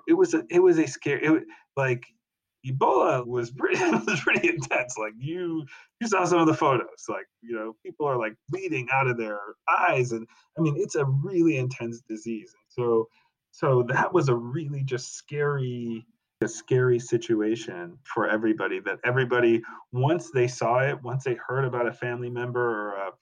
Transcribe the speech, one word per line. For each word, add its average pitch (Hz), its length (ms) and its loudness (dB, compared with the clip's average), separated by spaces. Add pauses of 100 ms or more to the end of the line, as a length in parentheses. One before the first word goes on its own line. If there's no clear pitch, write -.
it 165 60 8
was 170 200 4
a, 160 160 0
it 175 80 2
was 175 200 8
a 151 80 4
scare-, 139 360 -4
it 151 80 2
wa-, 160 100 4 (360)
like, 131 300 0 (600)
Ebola 135 600 2
was 120 240 -2
pretty, - 280 -2
<laughs> - 20 0
it 339 260 2
was 214 140 -2
pretty - 280 0
intense. - 500 -2
Like, 107 200 -4
you, 160 460 -4 (360)
you 233 80 -4
saw 190 160 4
some 175 160 4
of 165 60 6
the 156 80 6
photos, 139 540 0
like, 98 180 -6 (160)
you 117 120 -10
know, 110 300 -8
people 160 220 -6
are, 131 120 0
like, 110 160 -4 (140)
bleeding 151 440 -6
out 135 160 2
of 117 100 -2
their 107 200 -4 (300)
eyes, 139 440 2
and, 113 140 -6 (300)
I 160 60 0
mean, 147 160 2
it's 202 160 -4
a 151 100 0
really 156 540 2
intense 117 420 -6
disease, 110 540 -10
and - 160 -20
so, 117 380 2 (420)
so 131 320 2 (100)
that - 220 0
was 151 140 4
a 123 60 4
really 139 480 -6
just - 320 -6
scary, 127 920 -4 (360)
a 110 60 -2
scary 127 500 2
situation 107 1040 -2
for - 260 -2
everybody, 101 520 0
that 98 240 -4
everybody, 123 580 4 (300)
once 139 400 0
they 123 160 4
saw 120 320 0
it, 143 220 -2
once 127 220 -6
they 127 100 -2
heard 127 300 -4
about 120 220 -2
a 113 60 -2
family 123 360 -6
member 120 320 -4
or 104 340 -2
a 98 260 -8